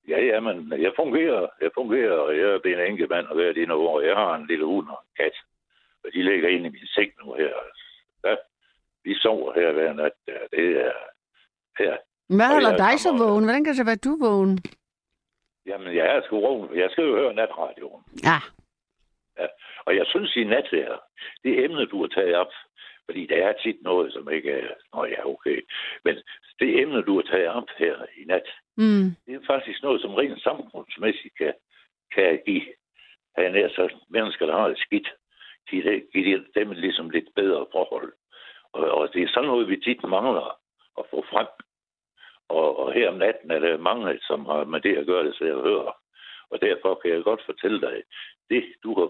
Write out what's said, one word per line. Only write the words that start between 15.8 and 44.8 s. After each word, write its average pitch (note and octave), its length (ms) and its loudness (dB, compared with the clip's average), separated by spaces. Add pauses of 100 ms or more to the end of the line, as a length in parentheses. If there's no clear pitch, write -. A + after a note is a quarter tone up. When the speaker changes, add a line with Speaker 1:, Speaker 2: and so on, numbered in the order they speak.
Speaker 1:
jeg D#2+ 100 2 (100)
er C3+ 100 0
sgu G#2+ 160 -2
vågen, A#2 260 0
for B1 80 -8
jeg F2+ 160 2
skal E3+ 120 0
jo C#3 120 2
høre B2 180 2
natradioen. - 680 -6 (200)
Speaker 2:
Ja. D#3+ 140 6 (1000)
Speaker 1:
Ja. E2+ 80 -2 (380)
Og F2+ 100 2
jeg F#2 120 2
synes - 280 -2
i A#2 80 2
nat A2+ 280 0
her, - 260 -2 (460)
det B2+ 200 2
emne, D3 220 -2
du F#2+ 160 -4
har - 60 -2
taget F2+ 280 2
op, F2+ 160 0 (540)
fordi E2+ 220 -8
der D#2 80 0 (120)
er G#2+ 60 2 (100)
tit A2 180 -4
noget, F2+ 320 0
som C#2+ 180 -12
ikke C#2+ 200 -2
er... B1+ 160 -4 (260)
Nå - 120 -4
ja, - 200 -6
okay. C#2 400 -4 (400)
Men D#2+ 100 2 (440)
det C3 220 2
emne, C#3 200 0
du G2 140 2
har F2 60 4 (100)
taget F2+ 160 2
op A2+ 200 -6 (100)
her D#2+ 180 0 (220)
i C#2+ 80 -18
nat, F2+ 220 0 (320)
Speaker 2:
Mm. G3 360 4 (100)
Speaker 1:
det B2+ 100 -12
er C3+ 120 -12
faktisk C3+ 360 -2
noget, C3 180 2
som G2+ 120 -6
rent C3+ 300 -2
samfundsmæssigt - 920 -4
kan, D#2 160 -2 (640)
kan F2 300 4
give, F#2 160 0 (720)
havde F2+ 140 2
jeg - 20 -6
nær F#2+ 240 2
sagt, F2+ 180 0 (160)
mennesker, G#2 360 -2
der D#2+ 140 2
har G#2 80 4
det - 120 -2
skidt, - 280 -2 (600)
give F#2 140 -2
det, G2 200 0 (100)
give F#2 120 0 (120)
det, F#2 80 -8 (100)
dem G#2 160 0
ligesom F2 380 -4
lidt D#2+ 260 -2
bedre F#2 360 0
forhold. - 420 -4 (600)
Og, D#2 180 0
og D3+ 220 2
det F2+ 100 2
er - 100 -2
sådan B2+ 160 2
noget, A#2+ 200 2
vi F#2+ 80 0
tit - 260 -4
mangler F#2+ 560 -2 (400)
at - 120 -8
få - 200 -4
frem. A2+ 160 0 (1000)
Og, D#2 300 2
og C2+ 140 -2
her G#2+ 160 2
om F#2 80 -6
natten G2 340 0
er D#2 80 0
der D#2+ 180 2
mange, F2+ 440 0
som D2 240 -4
har D2+ 180 -2
med D2+ 180 -6